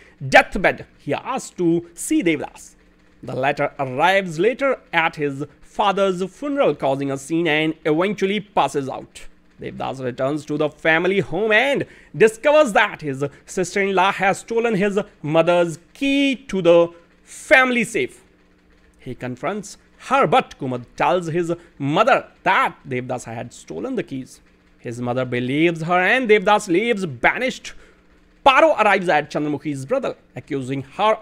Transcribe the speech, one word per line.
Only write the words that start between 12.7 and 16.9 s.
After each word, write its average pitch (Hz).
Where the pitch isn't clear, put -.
that 196
his 139
sister-in-law 196
has 190
stolen 226
his 202
mother's 165
key 277
to -
the 170